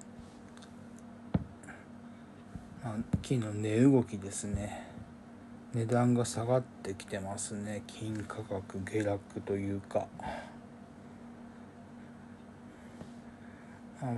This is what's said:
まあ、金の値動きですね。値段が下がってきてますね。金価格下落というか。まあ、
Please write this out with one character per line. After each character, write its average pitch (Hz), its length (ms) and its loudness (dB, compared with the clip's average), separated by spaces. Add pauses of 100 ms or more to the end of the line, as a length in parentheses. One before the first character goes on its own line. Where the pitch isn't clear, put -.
(2750)
ま 120 60 -2
あ、 104 40 -2 (260)
金 131 200 2
の 107 120 0
値 107 280 6
動 131 240 12
き - 140 -6
で 95 120 -4
す - 140 -4
ね。 104 440 -2 (840)
値 117 120 4
段 123 280 8
が 120 100 8
下 117 200 0
が 127 140 8
っ 127 40 2
て - 320 -4
き - 100 -10
て 104 140 -2
ま 98 180 -2
す - 200 -4
ね。 104 320 -2
金 107 400 -4
価 110 160 -4
格 98 400 -2
下 107 180 4
落 101 380 0
と 101 140 0
い 101 220 2
う 98 40 -2
か。 - 260 0 (4000)
ま 135 100 2
あ、 120 80 4